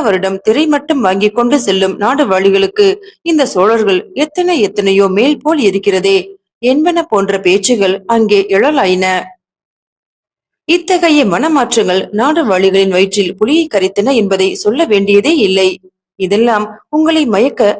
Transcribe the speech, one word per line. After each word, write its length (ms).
வருடம் 380
திரை 260
மட்டும் 340
வாங்கி 300
கொண்டு 300
செல்லும் 380
நாடுவாழிகளுக்கு 880
இந்த 240
சோழர்கள் 540
எத்தனை 460
எத்தனையோ 480
மேல் 300
போல் 200
இருக்கிறதே 600
என்பன 460
போன்ற 360
பேச்சுகள் 560
அங்கே 420
எழலாயின. 580
இத்தகைய 560
மனமாற்றங்கள் 800
நாடுவாழிகளின் 840
வயிற்றில் 400
புலியை 300
கரைத்தன 480
என்பதை 400
சொல்ல 300
வேண்டியதே 520
இல்லை. 320
இதெல்லாம் 480
உங்களை 380
மயக்க 360